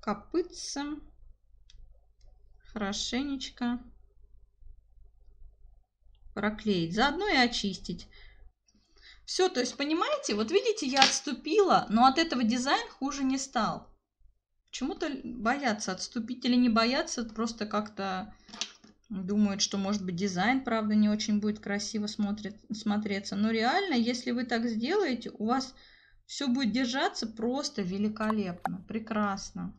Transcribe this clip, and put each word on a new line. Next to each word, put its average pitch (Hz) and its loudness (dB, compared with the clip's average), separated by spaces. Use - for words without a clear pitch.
копытцем 294 -4
хорошенечко 240 -4
проклеить, 202 0
заодно 285 2
и 349 4
очистить. 240 0
Всё, 370 2
то 359 -2
есть, 240 -2
понимаете, 359 0
вот 220 0
видите, 415 2
я 269 2
отступила, 294 2
но 226 6
от 269 6
этого 294 2
дизайн 262 0
хуже 277 -4
не 262 2
стал. 208 -2
Почему-то 320 -4
л-, 277 -6
боятся 240 -2
отступить 226 -8
или 247 4
не 247 6
боятся, 240 2
просто 226 -4
как-то 208 -4
думают, 202 2
что, - 0
может 196 0
быть, 180 -2
дизайн, 196 2
правда, 220 2
не 214 8
очень 214 2
будет 208 0
красиво 208 -4
смотрит-, 202 -4
смотреться. 208 -2
Но 214 2
реально, 277 2
если 240 0
вы 247 0
так 233 0
сделаете, 254 0
у 208 -6
вас 262 0
всё - -4
будет 247 2
держаться 262 0
просто 247 -4
великолепно, 196 -2
прекрасно. 202 -4